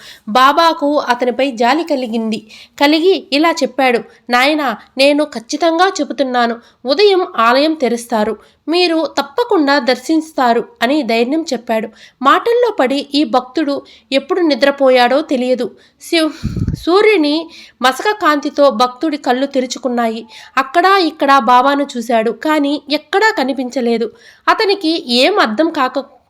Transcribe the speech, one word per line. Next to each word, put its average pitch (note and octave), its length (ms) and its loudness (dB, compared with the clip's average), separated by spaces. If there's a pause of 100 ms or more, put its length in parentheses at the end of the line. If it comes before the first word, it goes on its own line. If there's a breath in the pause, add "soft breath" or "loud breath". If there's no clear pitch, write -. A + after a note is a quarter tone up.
(300 loud breath)
బాబాకు D4 720 2
అతనిపై B3 520 -2
జాలి B3 320 0
కలిగింది. A#3+ 640 -4 (340 loud breath)
కలిగి D#4 520 2
ఇలా D#4+ 180 2
చెప్పాడు, C4 480 0 (300 soft breath)
"నాయనా, C4+ 480 0 (200 loud breath)
నేను C#4+ 260 4
ఖచ్చితంగా D#4+ 640 -2
చెబుతున్నాను, B3+ 680 -2 (300 soft breath)
ఉదయం F4+ 420 2 (100)
ఆలయం C4 360 2
తెరుస్తారు, A#3 640 -2 (300 soft breath)
మీరు E4 380 0
తప్పకుండా D4 720 0
దర్శిస్తారు" B3+ 840 -2 (180)
అని C#4 220 0
ధైర్యం A#3+ 380 -2 (120)
చెప్పాడు. A3+ 360 -6 (320 loud breath)
మాటల్లో G#4+ 580 2
పడి C4+ 340 0
ఈ C#4+ 100 0
భక్తుడు C4+ 580 -2 (300 loud breath)
ఎప్పుడు C4+ 280 -2
నిద్రపోయాడో C4+ 800 2
తెలియదు. B3+ 500 -2 (300 soft breath)
శివ్-, - 760 -2
సూర్యుని E4 720 0 (320 loud breath)
మసక C4 300 0 (100)
కాంతితో D4 480 2
భక్తుడి B3+ 480 -2
కళ్ళు C4 280 -2
తెరుచుకున్నాయి. A#3+ 840 -4 (300 loud breath)
అక్కడా F4 400 2
ఇక్కడా D4+ 420 2
బాబాను C4 480 2 (100)
చూశాడు, A#3 340 -2
కానీ D4 500 -2 (100)
ఎక్కడా G4 460 0
కనిపించలేదు. B3 760 -2 (380 soft breath)
అతనికి F4 640 0
ఏం D#4 260 4
అర్థం D4 300 0
కాక C4+ 300 -4 (300)